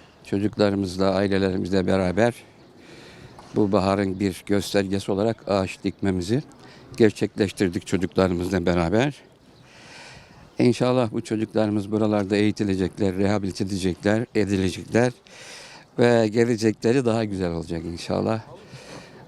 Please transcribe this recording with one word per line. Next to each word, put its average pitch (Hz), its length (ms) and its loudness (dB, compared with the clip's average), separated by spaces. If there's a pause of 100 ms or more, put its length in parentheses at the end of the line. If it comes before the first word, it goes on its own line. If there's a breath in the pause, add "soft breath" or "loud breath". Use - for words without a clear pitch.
(240 loud breath)
çocuklarımızla, 98 920 0
ailelerimizle 95 720 0
beraber 95 480 2 (1200 loud breath)
bu 104 160 2
baharın 98 480 2
bir 98 260 -2
göstergesi 98 640 0
olarak 107 360 0
ağaç 98 360 0
dikmemizi 98 580 -2 (540 loud breath)
gerçekleştirdik 101 880 2
çocuklarımızla 90 800 0
beraber. 92 480 2 (1400 loud breath)
İnşallah 123 540 2
bu 113 80 -4
çocuklarımız 107 720 -2
buralarda 104 440 0
eğitilecekler, 98 800 0
rehabilite 98 480 -2
edecekler, 98 680 -2
edilecekler 98 800 0 (840 loud breath)
ve 120 300 4
gelecekleri 117 760 2
daha 113 200 0
güzel 95 280 -2
olacak 82 320 -6
inşallah. 95 560 -2 (880 loud breath)